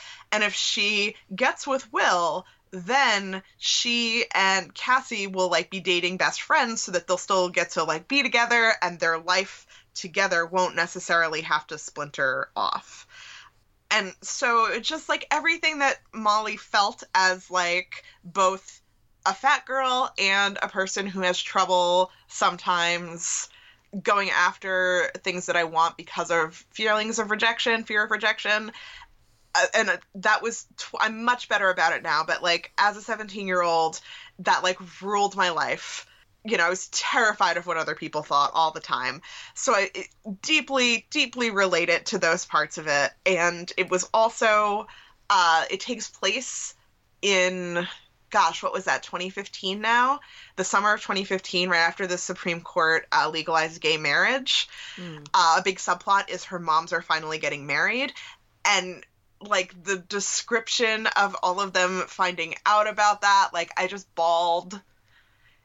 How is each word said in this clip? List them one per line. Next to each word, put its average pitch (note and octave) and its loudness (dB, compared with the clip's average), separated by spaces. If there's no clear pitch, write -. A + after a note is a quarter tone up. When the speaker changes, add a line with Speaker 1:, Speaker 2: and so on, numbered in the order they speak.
Speaker 1:
And G#3+ 2
if G3+ 0
she G#3 -2
gets C4+ -2
with C4+ -4
Will, F#3 0
then G3 0
she A#3 0
and F#3 2
Cassie A#3+ -2
will, F#3 0
like, E3+ 0
be F#3+ -8
dating F3+ 0
best D#3+ 0
friends B3 0
so G3+ -8
that F3 -2
they'll F3+ 2
still F#3 0
get E3+ -2
to, E3+ 0
like, D#3+ -4
be C#4 2
together A#3 2
and F3 -2
their E3 2
life F#3 -2
together F3+ 0
won't F3+ 0
necessarily E3+ 0
have D#3 -2
to D#3 -10
splinter C#3+ -4
off. - -4
And G3 0
so A#3 2
it's G#3+ -2
just, D#4 -6
like, D#4 -2
everything D#4 0
that C4+ 2
Molly G#3+ 0
felt G#3 -2
as, F#3 2
like, F3+ -2
both F#3+ 0
a F#3+ 0
fat C4+ 2
girl C4 0
and G3 2
a G3+ 0
person G3 -2
who F#3+ -6
has F3+ 2
trouble F3+ 4
sometimes F3 -2
going G3 2
after F3+ 2
things F3+ -4
that E3+ 0
I E3+ 2
want E3 2
because E3+ -6
of E3+ 0
feelings A3 0
of G#3 -2
rejection, A3+ 0
fear G#3+ 0
of G#3+ -6
rejection. G#3+ 0
Uh, F3+ 4
and, G#3+ 4
uh, F3+ -2
that G#3 2
was, A3+ -6
tw-, - -10
I'm A3 -2
much B3 -2
better G3+ 2
about E3+ 2
it B2+ -4
now, D#3 0
but, E3+ -2
like, E3+ 0
as G#3 2
a G#3+ -16
seventeen-year-old, F#3 0
that, F3+ 2
like, F#3 0
ruled G3+ 0
my F#3 2
life. D3 -4
You G#3+ -2
know, E3+ 4
I F3 4
was F#3 -4
terrified G3+ 2
of F3 -6
what E3+ -2
other D#3 -2
people D3+ -6
thought C#3+ 2
all D#3+ 2
the D#3+ -10
time. B2+ -4
So - 0
I, G3 2
it, F#3 -10
deeply, C4 0
deeply B3 -2
related F3 2
to G#3+ -2
those E3+ 0
parts D3+ -2
of D#3 -8
it. C#3+ 2
And F3 0
it F3 0
was F3+ -2
also, G#3+ 2
uh, E3+ 6
it F#3+ -2
takes A3+ -8
place - -4
in, F#3 0
gosh, E3+ 2
what - -4
was F#3+ -4
that, C3 0
twenty F3+ -8
fifteen G3 -8
now? B3 2
The F#3 0
summer G#3 2
of A3 -4
twenty G3 -2
fifteen, F#3 -2
right F3 2
after E3+ 2
the F3 -2
Supreme F3 -6
Court, D#3+ 0
uh, D3+ 4
legalized D#3+ -2
gay D#3+ 2
marriage. F3+ 2
Speaker 2:
Mm. D#3+ -12
Speaker 1:
Uh, E3+ 6
a F#3+ 0
big F#3+ -2
subplot G3 0
is F3+ -8
her F3+ -8
moms E3 0
are E3+ -2
finally D#3 -2
getting C#3+ -4
married. G3+ -2
And, F#3 0
like, F#3 -2
the F#3+ -2
description A3 -2
of G3+ 0
all F3+ 0
of F#3+ -4
them F#3 2
finding F3 -4
out G#3+ 4
about G#3 2
that, G3 4
like, E3+ -4
I F#3 0
just G3 -12
bawled. E3+ 0